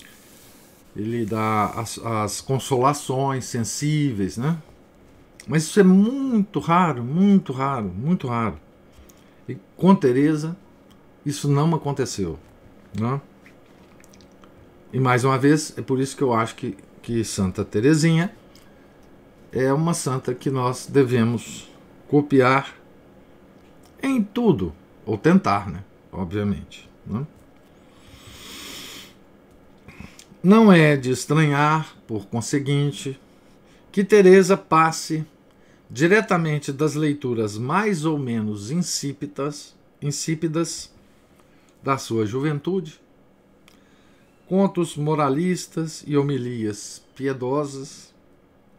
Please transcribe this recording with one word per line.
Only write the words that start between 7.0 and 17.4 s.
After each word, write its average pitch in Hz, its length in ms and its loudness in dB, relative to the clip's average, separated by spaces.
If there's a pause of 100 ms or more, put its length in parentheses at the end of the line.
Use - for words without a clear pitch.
muito 185 480 2
raro, 127 380 -4
muito 131 380 -2
raro. 113 320 -2 (880)
E 127 100 -10 (180)
com 190 180 6
Teresa, 151 640 2 (680)
isso 143 240 -4
não 147 260 2
aconteceu, 117 640 -4 (580)
né? 123 220 -2 (1700)
E 131 60 -2
mais 123 240 2
uma 135 140 2
vez, 147 400 2
é 131 40 -10
por 127 180 -2
isso 135 160 -4
que - 80 -4
eu 120 100 0
acho 113 220 -2
que, 120 220 -10 (240)
que 117 220 -4
Santa 95 420 -4